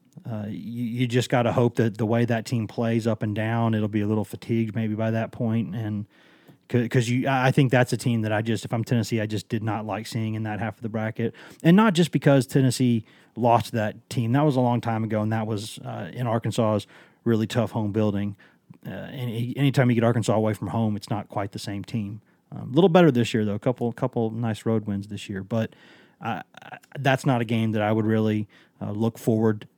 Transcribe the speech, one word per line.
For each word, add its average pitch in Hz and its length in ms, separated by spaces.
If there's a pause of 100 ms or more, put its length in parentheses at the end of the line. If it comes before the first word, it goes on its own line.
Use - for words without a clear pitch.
(280)
uh, 107 200
you, 117 360
you 120 220
just 120 220
gotta 120 240
hope 120 240
that 110 200
the 117 80
way 117 200
that 113 200
team 113 220
plays 113 400
up 110 160
and 104 140
down, 113 360
it'll 107 140
be 104 140
a 104 80
little 107 160
fatigued 110 500
maybe 110 220
by 110 160
that 113 180
point. 113 460
And 107 300 (640)
c-, 120 160
'cause 117 200
you, 127 200
I, 131 180
I 131 60
think 135 180
that's 123 220
a 123 40
team 117 260
that 107 100
I 107 100
just, 113 220
if - 80
I'm 117 100
Tennessee, 113 380
I 107 60
just 107 220
did 107 140
not 107 240
like 107 220
seeing 110 260
in 110 80
that 107 160
half 110 160
of - 80
the 117 60
bracket. 110 480 (260)
And 170 140
not 220 180
just 170 160
because 139 380
Tennessee 123 560 (300)
lost 117 380
that 110 380
team. 117 220
That 143 120
was 143 120
a 127 40
long 120 220
time 113 220
ago, 107 180
and 107 100
that 110 140
was, 104 320
uh, 117 340
in 123 140
Arkansas's 110 600 (380)
really 110 220
tough 113 240
home 107 200
building. 101 460 (500)
Uh, - 40
any, 120 680
anytime 131 320
you 123 60
get 113 100
Arkansas 117 300
away 107 180
from 104 160
home, 110 280
it's - 120
not 104 220
quite 98 220
the 104 60
same 101 240
team. 107 380 (340)
Um, 110 160
a - 40
little 175 160
better 170 200
this 120 220
year, 107 140
though. 101 80
A 107 40
couple, 120 340
couple 117 400
nice 113 340
road 110 200
wins 101 220
this 101 220
year. 95 120
But, 110 320 (460)
uh, - 220 (560)
that's 131 260
not 127 160
a 113 60
game 113 260
that 110 80
I 104 100
would 110 140
really, 110 440 (340)
uh, 104 80
look 110 260
forward 110 500 (120)